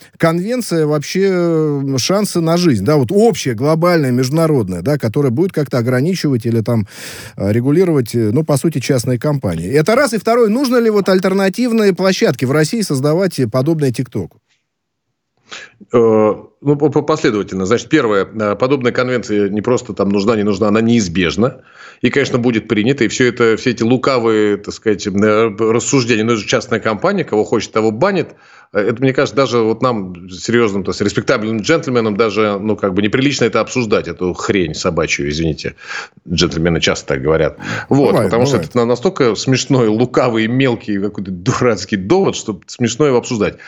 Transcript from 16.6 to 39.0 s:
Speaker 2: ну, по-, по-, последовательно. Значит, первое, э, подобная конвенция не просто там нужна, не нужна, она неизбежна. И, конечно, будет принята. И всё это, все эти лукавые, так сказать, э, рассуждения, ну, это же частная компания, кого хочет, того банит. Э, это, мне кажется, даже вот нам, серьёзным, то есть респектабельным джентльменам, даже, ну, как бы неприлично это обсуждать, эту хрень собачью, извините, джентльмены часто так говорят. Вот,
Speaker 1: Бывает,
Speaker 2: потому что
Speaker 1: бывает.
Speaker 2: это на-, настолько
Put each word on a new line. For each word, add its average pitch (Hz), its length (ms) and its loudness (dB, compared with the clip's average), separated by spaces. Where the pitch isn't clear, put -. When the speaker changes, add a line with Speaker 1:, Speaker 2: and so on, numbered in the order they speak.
Speaker 2:
ну, 143 160 2
по-, 151 120 2
по-, 147 140 0
последовательно. 104 640 0
Значит, 85 240 0
первое, 107 360 2
э, 104 300 -2
подобная 127 360 0
конвенция 113 580 0
не 104 120 -2
просто 107 320 -2
там 98 160 0
нужна, 101 260 2
не 104 80 0
нужна, 104 260 0
она 110 120 2
неизбежна. 98 800 0
И, 123 80 2
конечно, 131 300 0
будет 117 280 0
принята. 117 360 0
И 107 40 2
всё 127 200 0
это, 113 300 2
все 127 140 -2
эти 117 120 -2
лукавые, 113 760 2
так - 160 -10
сказать, 104 340 -2
э, 107 520 2
рассуждения, 113 640 0
ну, 117 80 0
это 110 100 0
же 95 60 -10
частная 110 320 -2
компания, 156 440 -2
кого 107 200 0
хочет, - 280 -2
того 110 200 0
банит. 170 380 0
Э, 104 60 -2
это, 107 220 -2
мне 135 120 2
кажется, 123 220 0
даже 120 240 2
вот 110 240 0
нам, 95 460 -4
серьёзным, 98 540 0
то 95 80 -4
есть - 100 -4
респектабельным 110 600 -2
джентльменам, 120 560 0
даже, 104 420 0
ну, 107 160 -2
как 98 180 -2
бы 95 80 -2
неприлично 131 440 0
это 113 140 0
обсуждать, 107 480 -2
эту 87 260 -4
хрень 90 400 -2
собачью, 78 560 -2
извините, 78 460 -4
джентльмены 82 540 0
часто - 280 -2
так 69 120 -2
говорят. 78 360 0
Вот, 135 220 4
Speaker 1:
Бывает, 110 180 2
Speaker 2:
потому 117 160 2
что 131 100 2
Speaker 1:
бывает. 82 140 -2
Speaker 2:
это - 100 -6
на-, 120 60 2
настолько 120 500 0